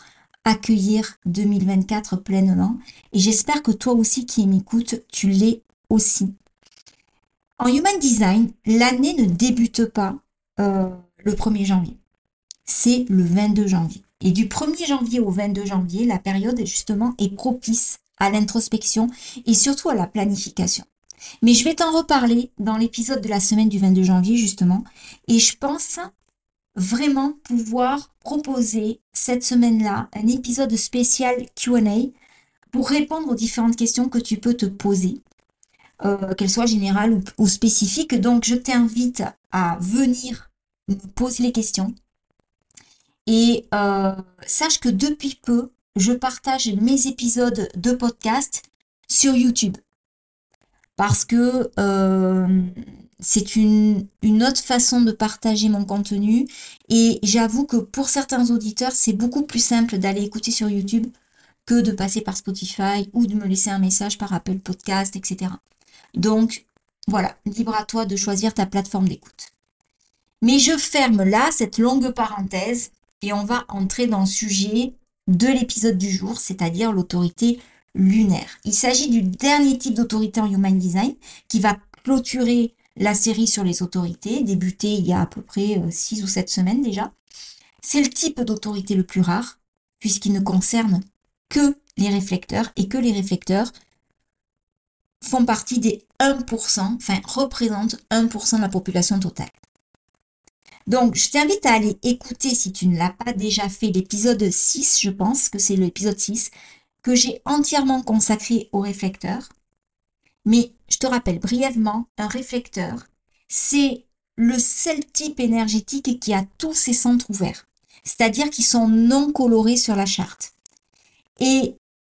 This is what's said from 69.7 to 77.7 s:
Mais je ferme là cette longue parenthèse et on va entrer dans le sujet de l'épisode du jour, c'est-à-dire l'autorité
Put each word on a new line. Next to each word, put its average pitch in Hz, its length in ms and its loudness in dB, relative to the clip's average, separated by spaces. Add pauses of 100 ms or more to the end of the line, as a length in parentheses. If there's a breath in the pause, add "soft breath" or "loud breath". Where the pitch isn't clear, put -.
Mais 262 160 6
je 320 180 2
ferme 247 460 2
là 214 280 2
cette 226 280 0
longue 254 320 2
parenthèse 208 800 -4 (300)
et 202 120 -6
on 208 100 -2
va 240 260 -2
entrer 196 360 -2
dans 214 140 0
le 190 80 2
sujet 208 640 -2 (340)
de 185 200 4
l'épisode 233 500 0
du 190 140 -4
jour, 190 280 -4
c'est-à-dire 185 520 -2
l'autorité 185 680 -2 (360 loud breath)